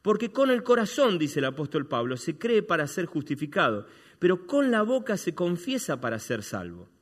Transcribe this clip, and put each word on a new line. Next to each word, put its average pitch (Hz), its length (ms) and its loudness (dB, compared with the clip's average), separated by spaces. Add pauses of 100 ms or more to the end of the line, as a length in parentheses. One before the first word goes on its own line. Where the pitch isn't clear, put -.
"Porque 208 300 0
con 269 180 4
el 247 140 2
corazón", 233 560 4
dice 147 200 0
el 135 60 2
apóstol 143 420 -4
Pablo, 123 280 -2
"se 156 220 -6
cree 226 260 2
para 160 240 0
ser 180 180 -4
justificado, 143 800 -2 (320)
pero 180 300 2
con 277 240 2
la 214 120 2
boca 226 340 0
se 170 180 -4
confiesa 175 640 -2
para 113 180 -4
ser 107 240 -4
salvo. 87 460 -10 (140)